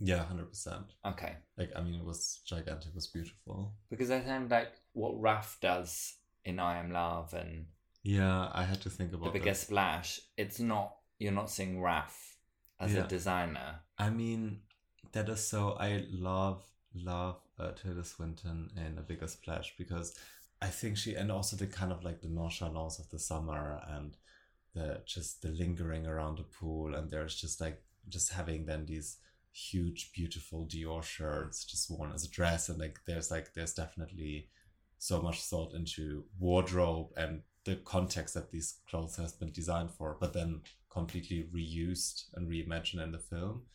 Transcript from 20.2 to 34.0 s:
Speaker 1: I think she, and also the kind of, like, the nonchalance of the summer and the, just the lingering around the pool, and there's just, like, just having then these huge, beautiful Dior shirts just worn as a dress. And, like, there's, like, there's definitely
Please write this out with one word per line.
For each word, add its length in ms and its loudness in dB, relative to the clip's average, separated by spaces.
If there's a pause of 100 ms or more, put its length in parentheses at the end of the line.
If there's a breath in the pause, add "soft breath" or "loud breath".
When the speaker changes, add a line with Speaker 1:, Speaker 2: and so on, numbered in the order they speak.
Speaker 1:
I 60 0
think 320 0
she, 160 -2
and 160 2
also 260 0
the 120 2
kind 240 0
of, 100 -6
like, 180 -4
the 80 -6
nonchalance 720 -2
of 120 -10
the 80 -6
summer 680 -2
and 300 -6 (580 soft breath)
the, 320 -2
just 360 -6
the 80 -2
lingering 540 2
around 340 0
the 40 -4
pool, 540 -2
and 140 -2
there's 300 -2
just, 200 -4
like, 200 -4 (280)
just 240 0
having 340 -2
then 200 -2
these 320 -6 (360 soft breath)
huge, 580 0
beautiful 540 -4
Dior 360 -2
shirts 640 -2
just 260 -2
worn 220 -4
as 120 -4
a 60 -6
dress. 380 4
And, 100 -2
like, 280 -4
there's, 240 0
like, 240 -4
there's 200 -2
definitely 760 -4 (500 soft breath)